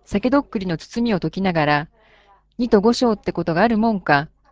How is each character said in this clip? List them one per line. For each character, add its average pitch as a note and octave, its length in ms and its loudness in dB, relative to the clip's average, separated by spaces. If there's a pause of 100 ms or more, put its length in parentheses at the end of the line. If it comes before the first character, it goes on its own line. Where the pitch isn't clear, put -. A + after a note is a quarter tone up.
酒 G3+ 240 -2
ど C#4+ 100 4
っ C4+ 80 -6
く - 120 -6
り F#3+ 60 -8
の E3+ 120 -4
包 - 260 -6
み A#3 100 0
を F3 60 0
解 D#3+ 120 -4
き F#3 100 -6
な F#3+ 120 0
が D#3+ 120 2
ら、 D3 220 0 (720)
二 A#3+ 120 -4
と G#3 120 6
五 A#3 120 2
票 A#3 200 0
っ G3+ 60 -6
て - 120 -8
こ E3+ 140 -4
と E3+ 80 -2
が E3 80 2
あ A3 60 4
る A#3 100 0
も A3+ 140 0
ん G3 100 -4
か、 D3 280 0 (220)